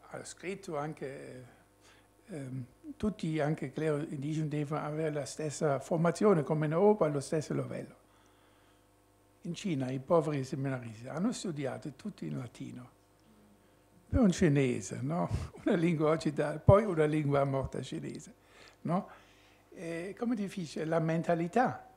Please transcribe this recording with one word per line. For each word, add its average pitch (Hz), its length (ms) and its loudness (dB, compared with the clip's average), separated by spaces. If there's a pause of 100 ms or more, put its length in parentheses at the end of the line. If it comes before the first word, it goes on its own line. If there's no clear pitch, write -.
(100)
ha 131 120 -10
scritto 180 540 -8
anche, 139 680 -8 (800)
ehm, 131 380 -8 (300)
tutti, 165 440 -2
anche 151 320 0
clero 151 260 0
indigeno, 151 500 -4
devono 147 380 -2
avere 151 260 -2
la 147 140 -4
stessa 147 540 -2
formazione 170 640 4
come 156 240 0
in 151 60 0
Europa, 202 340 6
lo 143 140 0
stesso 151 340 -2
livello. 127 400 -6 (1500)
In 170 120 -8
Cina 139 340 -2
i 131 80 -4
poveri 151 460 2
seminaristi 123 640 -6
hanno 165 240 0
studiato 143 640 -6
tutti - 320 -10
in 151 100 -4
latino, 123 520 -12 (1160)
per - 120 4
un 214 120 8
cinese, 131 680 2
no? 165 260 -2 (180)
<laughs> - 200 -16
Una 226 100 4
lingua 160 360 4
occidentale, 151 480 0
poi 196 240 8
una 165 220 2
lingua 143 400 2
morta 135 360 -2
cinese, 139 520 -10 (480)
no? 185 280 -2 (600)
E, 170 480 -10
come 240 180 -2
difficile, 180 500 -6
la 160 140 2
mentalità 170 960 2